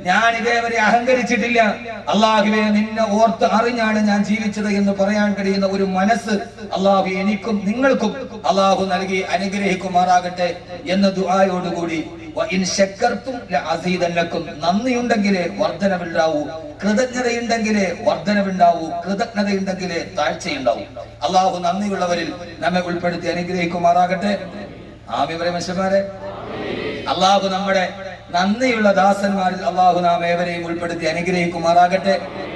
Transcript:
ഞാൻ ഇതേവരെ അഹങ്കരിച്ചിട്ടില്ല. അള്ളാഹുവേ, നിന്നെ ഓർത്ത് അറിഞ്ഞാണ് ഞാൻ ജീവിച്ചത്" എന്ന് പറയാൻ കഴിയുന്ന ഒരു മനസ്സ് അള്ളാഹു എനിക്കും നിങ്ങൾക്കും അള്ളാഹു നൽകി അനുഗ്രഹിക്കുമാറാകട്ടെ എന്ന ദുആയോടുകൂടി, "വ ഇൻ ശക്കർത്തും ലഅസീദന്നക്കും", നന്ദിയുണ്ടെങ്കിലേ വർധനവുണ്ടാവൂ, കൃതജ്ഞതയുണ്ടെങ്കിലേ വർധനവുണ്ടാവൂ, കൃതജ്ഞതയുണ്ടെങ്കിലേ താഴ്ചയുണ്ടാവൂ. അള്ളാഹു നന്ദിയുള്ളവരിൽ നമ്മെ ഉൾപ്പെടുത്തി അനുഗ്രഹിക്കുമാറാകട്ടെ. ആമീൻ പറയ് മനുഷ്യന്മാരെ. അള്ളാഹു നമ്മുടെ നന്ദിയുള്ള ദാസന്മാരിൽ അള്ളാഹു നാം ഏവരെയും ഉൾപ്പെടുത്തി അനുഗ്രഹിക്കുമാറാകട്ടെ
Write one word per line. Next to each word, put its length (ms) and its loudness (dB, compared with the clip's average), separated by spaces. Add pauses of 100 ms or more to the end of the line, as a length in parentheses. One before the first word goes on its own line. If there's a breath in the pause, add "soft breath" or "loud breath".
ഞാൻ 340 2
ഇതേവരെ 420 0
അഹങ്കരിച്ചിട്ടില്ല. 840 2 (480)
അള്ളാഹുവേ, 520 4
നിന്നെ 480 2
ഓർത്ത് 360 4
അറിഞ്ഞാണ് 640 2
ഞാൻ 160 4
ജീവിച്ചത്" 440 -2
എന്ന് 240 2
പറയാൻ 420 2
കഴിയുന്ന 320 0
ഒരു 180 0
മനസ്സ് 500 0 (420)
അള്ളാഹു 320 4
എനിക്കും 560 -2
നിങ്ങൾക്കും 880 0
അള്ളാഹു 360 4
നൽകി 440 -2
അനുഗ്രഹിക്കുമാറാകട്ടെ 1300 0 (320)
എന്ന 200 4
ദുആയോടുകൂടി, 1000 0 (280)
"വ 60 0
ഇൻ 220 -2
ശക്കർത്തും 760 -2 (100)
ലഅസീദന്നക്കും", 1000 -2 (100)
നന്ദിയുണ്ടെങ്കിലേ 1000 0
വർധനവുണ്ടാവൂ, 840 0 (400)
കൃതജ്ഞതയുണ്ടെങ്കിലേ 1200 0
വർധനവുണ്ടാവൂ, 840 2 (200)
കൃതജ്ഞതയുണ്ടെങ്കിലേ 1120 -4
താഴ്ചയുണ്ടാവൂ. 640 -2 (460)
അള്ളാഹു 320 4
നന്ദിയുള്ളവരിൽ 720 -2 (260)
നമ്മെ 220 0
ഉൾപ്പെടുത്തി 460 -2
അനുഗ്രഹിക്കുമാറാകട്ടെ. 1120 0 (720)
ആമീൻ 300 -2
പറയ് 120 -2
മനുഷ്യന്മാരെ. 600 0 (1000)
അള്ളാഹു 380 4
നമ്മുടെ 420 0 (420)
നന്ദിയുള്ള 600 2
ദാസന്മാരിൽ 720 2
അള്ളാഹു 340 4
നാം 260 2
ഏവരെയും 420 -2
ഉൾപ്പെടുത്തി 380 -4
അനുഗ്രഹിക്കുമാറാകട്ടെ 1160 2 (340)